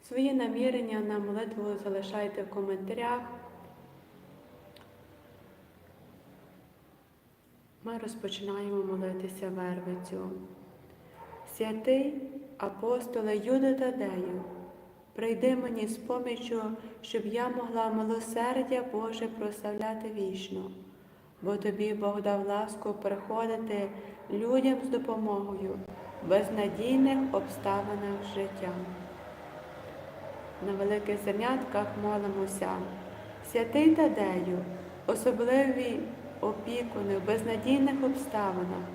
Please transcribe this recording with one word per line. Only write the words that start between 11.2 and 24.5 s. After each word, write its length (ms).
Святий 640
апостоле 800
Юде 360
Тадею, 680
прийди 380
мені 320
з 100
поміччю, 640
щоб 240
я 240
могла 400
милосердя 1040
Боже 360
прославляти 880
вічно, 560
бо 160
тобі 360
Бог 280
дав 260
ласку 460
приходити 960
людям 520